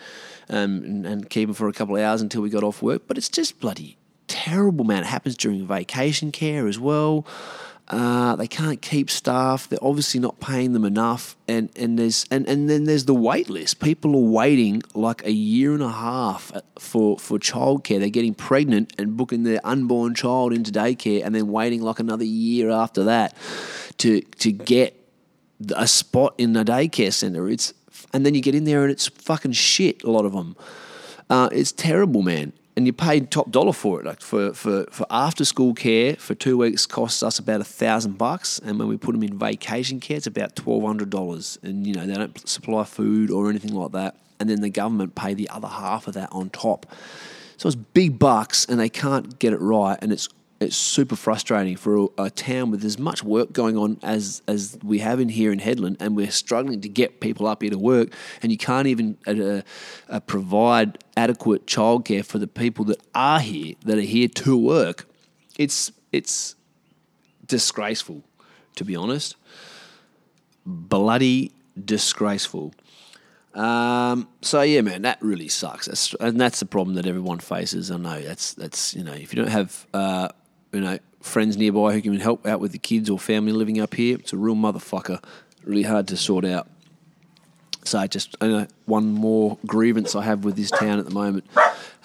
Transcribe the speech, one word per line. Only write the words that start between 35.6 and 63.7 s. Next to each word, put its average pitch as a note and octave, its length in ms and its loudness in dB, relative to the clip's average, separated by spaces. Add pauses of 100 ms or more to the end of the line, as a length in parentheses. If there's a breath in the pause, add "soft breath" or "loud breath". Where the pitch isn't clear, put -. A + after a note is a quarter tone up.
care A#2 420 2
for - 200 -6
two B2+ 240 2
weeks A2+ 260 2
costs - 380 -2
us A2+ 160 -2
about G#2+ 200 -2
a G#2+ 40 -4
thousand A2 560 -2
bucks, C3+ 440 -2
and G#2+ 140 -6
when A2 100 -2
we G#2+ 100 -2
put A#2 180 -4
'em A2 80 0
in G2+ 120 -4
vacation A2 640 -4
care, D3+ 180 -8
it's C#3+ 100 -8
about G#2+ 280 -6
twelve A2 280 -2
hundred G#2+ 260 -4
dollars. F2+ 540 -8
And, G2+ 240 -6
you G2+ 80 -4
know, F2 100 -6
they G2 80 -4
don't G2+ 220 -6
p-, - 100 -20
supply A2 380 -2
food G#2+ 480 0
or G2+ 180 0
anything G#2 240 -4
like E2+ 200 -6
that. F#2+ 240 -6 (220)
And G#2+ 80 -2
then G#2 140 0
the G#2 80 -2
government G2+ 460 -2
pay G2+ 180 -4
the G2+ 160 -6
other G#2+ 180 -12
half F#2+ 400 -6
of G2 60 -10
that F#2+ 180 -8
on F#2+ 200 -6
top. - 340 -2 (720 loud breath)
So - 100 -2
it's C3+ 80 2
big C#3 440 2
bucks, A#2+ 500 4
and A#2+ 100 2
they A2 100 2
can't C#3 500 -4
get A2+ 140 4
it - 60 -2
right, G2+ 400 2
and G#2+ 120 -2
it's, - 180 -4 (300)
it's - 160 -2
super - 400 0
frustrating G2+ 640 -2
for G#2 280 2 (120)
a, G2 80 -2
a F#2+ 40 -4
town B2+ 420 -4
with G#2 120 -4
as G#2 140 -2
much C#3 260 -4
work G#2+ 300 0
going A2+ 240 2
on G#2+ 240 0
as, G2+ 460 -4
as G#2 360 -4
we G#2 160 0
have A2+ 200 -2
in B2 100 2
here G#2+ 220 2
in G2 80 0
Hedland, G#2 400 -2
and G#2 160 -2
we're G#2 160 -2
struggling A#2+ 500 -2
to G#2 80 -12
get A2+ 300 0
people G#2+ 280 -2
up G#2+ 160 -4
here G#2 80 -2
to F#2+ 60 -4
work, A#2 320 4 (340 loud breath)
and A#2 80 2
you G#2+ 60 0
can't C3+ 300 0
even, A2+ 300 0 (100)
uh, G2+ 340 -2 (480 loud breath)
uh, A2 120 -4
provide G#2 760 2 (180)
adequate A#2 520 2
childcare A2+ 580 2
for G#2+ 140 -6
the G2+ 80 -6
people A#2 380 -2
that G#2 140 -2 (140)
are C#3+ 260 4
here, E2+ 360 -6 (100)